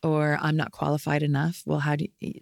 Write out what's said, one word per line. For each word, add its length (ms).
or, 400
"I'm 140
not 160
qualified 500
enough." 460
Well, 120
how 180
do 100
you, 220